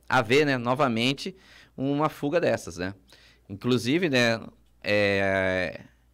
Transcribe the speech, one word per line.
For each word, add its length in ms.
haver, 380
né, 140
novamente 760
uma 320
fuga 320
dessas, 380
né? 160
Inclusive, 600
né, 280
é, 960